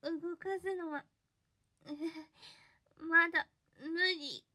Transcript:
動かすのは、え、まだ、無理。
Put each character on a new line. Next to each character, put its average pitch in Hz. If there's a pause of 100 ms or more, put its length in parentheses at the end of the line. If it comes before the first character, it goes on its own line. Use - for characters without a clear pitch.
動 330
か 381
す 381
の 339
は、 294 (800)
え、 285 (1080)
ま 330
だ、 330 (340)
無 277 (100)
理。 330 (100)